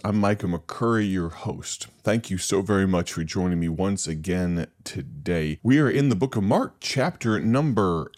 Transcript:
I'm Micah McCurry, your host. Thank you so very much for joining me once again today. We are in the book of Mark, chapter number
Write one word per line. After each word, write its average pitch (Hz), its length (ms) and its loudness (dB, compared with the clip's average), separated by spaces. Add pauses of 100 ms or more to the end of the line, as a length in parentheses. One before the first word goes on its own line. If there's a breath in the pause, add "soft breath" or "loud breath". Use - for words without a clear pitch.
I'm 104 160 2
Micah 101 280 2
McCurry, 104 600 0
your 90 200 -2
host. - 580 -10 (160)
Thank 110 260 0
you 95 80 -2
so 101 240 0
very 98 240 2
much 90 280 0
for 82 100 -4
joining 90 380 0
me 82 80 0
once 92 360 0
again 87 640 -2 (160)
today. 78 800 -4
We 131 160 6
are 139 100 4
in 139 200 2
the 113 60 2
book 123 200 -2
of 104 80 0
Mark, 151 380 2
chapter 120 580 0
number 107 800 2